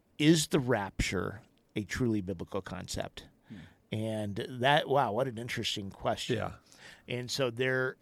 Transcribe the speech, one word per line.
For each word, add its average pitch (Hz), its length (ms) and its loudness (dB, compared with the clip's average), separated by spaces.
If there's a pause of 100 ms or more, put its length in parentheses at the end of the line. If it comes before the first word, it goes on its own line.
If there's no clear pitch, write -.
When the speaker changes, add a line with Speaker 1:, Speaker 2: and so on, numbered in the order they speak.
(180)
Speaker 1:
Is 156 300 6
the 160 140 2
rapture 101 800 0 (340)
a 107 80 -2
truly 110 380 0
biblical 92 400 -4
concept? - 640 -8 (240)
Speaker 2:
Hmm. - 480 -12
Speaker 1:
And 107 480 -2 (160)
that, 147 260 6
wow, 131 240 4
what 120 160 0
an 113 100 -6
interesting 110 520 -4
question. 117 480 -2
Speaker 3:
Yeah. 98 140 -2 (580)
Speaker 1:
And 123 200 -6
so 135 200 0
there 131 520 0